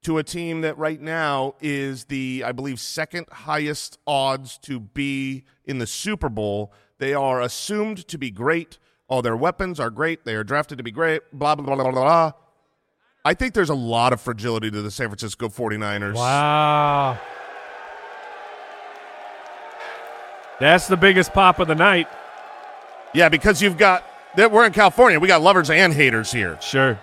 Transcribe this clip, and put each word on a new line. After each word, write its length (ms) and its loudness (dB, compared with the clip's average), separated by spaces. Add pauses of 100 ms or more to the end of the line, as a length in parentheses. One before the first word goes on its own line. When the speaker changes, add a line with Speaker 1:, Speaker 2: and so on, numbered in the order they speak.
Speaker 1:
to 160 -2
a 60 -4
team 380 -8
that 140 -6
right 240 -6
now 600 -4
is 460 -6
the, 380 -8
I 60 -6
believe, 300 -8
second 500 -10
highest 720 -6
odds 580 -4
to 180 -10
be 640 -6 (200)
in 140 -8
the 80 -4
Super 420 -6
Bowl. 440 -6 (260)
They 160 -4
are 260 0
assumed 680 -6
to 100 -12
be 140 -8
great. 480 -4 (260)
All 160 -2
their 140 -2
weapons 420 -4
are 120 -4
great. 340 -6
They 100 -6
are 80 -6
drafted 360 -4
to 60 -14
be 60 -10
great. 320 -2 (100)
Blah, 220 0
blah, 100 -6
blah, 120 -2
blah, 160 -2
blah, 100 0
blah. 300 4 (920)
I 100 2
think 200 -4
there's 160 2
a 60 0
lot 360 2
of 80 -2
fragility 520 -4
to 100 -6
the 80 -8
San 180 -6
Francisco 400 -10
forty-niners. 680 -6
Speaker 2:
Wow. 1000 0 (3500)
Speaker 3:
That's 260 4
the 100 2
biggest 360 4
pop 260 4
of 100 0
the 60 0
night. 340 4 (1040)
Speaker 1:
Yeah, 140 6
because 320 4
you've 160 2
got, 280 4 (320)
that 160 6
we're 140 8
in 60 2
California. 460 6
We 100 4
got 140 6
lovers 280 6
and 220 6
haters 400 2
here. 280 -4
Speaker 3:
Sure. 420 0